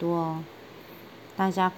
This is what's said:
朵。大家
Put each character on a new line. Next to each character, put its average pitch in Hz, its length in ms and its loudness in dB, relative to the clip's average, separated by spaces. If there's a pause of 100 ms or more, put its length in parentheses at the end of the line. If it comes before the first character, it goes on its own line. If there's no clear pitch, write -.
朵。 165 420 2 (920)
大 190 120 4
家 185 300 4